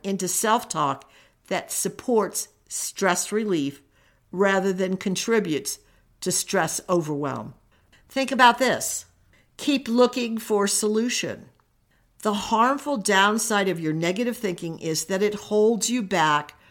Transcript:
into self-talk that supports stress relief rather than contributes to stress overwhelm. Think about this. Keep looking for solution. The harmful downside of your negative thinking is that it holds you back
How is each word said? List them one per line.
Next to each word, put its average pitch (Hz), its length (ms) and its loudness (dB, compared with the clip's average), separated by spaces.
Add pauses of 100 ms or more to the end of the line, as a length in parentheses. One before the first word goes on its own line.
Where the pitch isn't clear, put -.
into 190 240 -2
self-talk 175 840 0 (380)
that - 240 -4
supports - 760 -2 (200)
stress - 640 -2
relief 185 500 -2 (500)
rather 190 420 2
than 185 240 -2
contributes 185 800 -2 (420)
to - 100 -2
stress - 580 -2
overwhelm. 147 640 -2 (540)
Think 269 240 -2
about 240 260 6
this. 214 480 -2 (520)
Keep 285 300 0
looking 240 500 2
for 202 280 0
solution. 214 840 -2 (720)
The 208 120 -2
harmful 247 640 0
downside 202 720 2
of 170 100 -2
your 156 140 -2
negative 190 440 -2
thinking 170 420 -6
is 160 260 -4
that 190 180 -2
it 208 120 0
holds 214 540 2
you 247 120 0
back 156 540 2 (160)